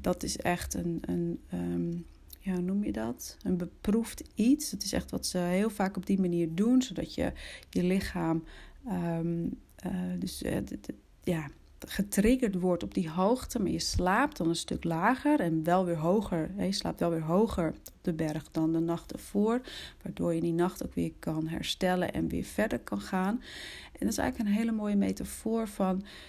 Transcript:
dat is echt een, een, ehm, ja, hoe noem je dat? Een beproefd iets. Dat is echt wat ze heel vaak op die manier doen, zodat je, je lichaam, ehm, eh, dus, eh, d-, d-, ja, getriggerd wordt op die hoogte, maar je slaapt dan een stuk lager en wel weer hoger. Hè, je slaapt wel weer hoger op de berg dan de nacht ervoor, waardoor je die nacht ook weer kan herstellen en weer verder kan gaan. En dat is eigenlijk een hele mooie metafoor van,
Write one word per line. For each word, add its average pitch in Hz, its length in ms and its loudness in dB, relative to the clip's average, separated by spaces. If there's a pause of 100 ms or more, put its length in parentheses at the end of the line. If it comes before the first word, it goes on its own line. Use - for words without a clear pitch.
dat 180 220 0
is - 140 -4
echt - 380 0
een, 170 260 -2
een, 170 480 -2
ehm, 175 420 -2 (480)
ja, 190 140 -4
hoe 180 100 0
noem 196 220 0
je 220 80 -2
dat? 226 500 -6
Een 185 140 0
beproefd 214 640 -2 (120)
iets. 254 360 4
Dat - 120 -4
is - 100 -4
echt - 180 -2
wat - 160 -4
ze - 120 -2
heel 180 320 2
vaak 196 260 -2
op 185 100 -6
die 196 140 2
manier 170 340 2
doen, 240 280 6
zodat - 320 -6
je, - 180 0 (380)
je 180 120 0
lichaam, 175 600 0 (420)
ehm, 170 600 -2 (300)
eh, 185 160 -6 (260)
dus, 180 240 -6
eh, - 160 -2
d-, - 240 -6
d-, - 100 -8 (300)
ja, 160 260 -2 (400)
getriggerd 202 720 2
wordt 180 220 2
op 196 120 -6
die 175 160 0
hoogte, 202 480 2
maar 202 120 0
je 160 80 0
slaapt 196 580 2
dan 165 120 2
een 170 80 2
stuk - 280 -4
lager 240 560 4
en 160 240 2
wel 180 200 6
weer 175 120 0
hoger. 170 600 2
Hè, 190 80 0
je 190 80 2
slaapt - 280 -2
wel 170 100 2
weer 165 120 0
hoger 175 460 4
op - 320 -10
de 180 120 -2
berg 156 380 -2
dan 160 220 2
de 165 60 2
nacht 170 340 -2
ervoor, 220 480 0 (420)
waardoor 170 320 -2
je 165 60 0
die 170 120 2
nacht 175 320 0
ook - 100 -8
weer 170 240 0
kan 156 280 -2
herstellen 180 640 0
en 165 160 -2
weer 175 160 -2
verder - 340 -2
kan - 220 -6
gaan. 202 420 -2 (500)
En - 80 -16
dat - 80 2
is 226 100 -2
eigenlijk 240 320 0
een 202 60 4
hele 226 160 0
mooie 208 240 0
metafoor 202 720 -2
van, 190 360 0 (240)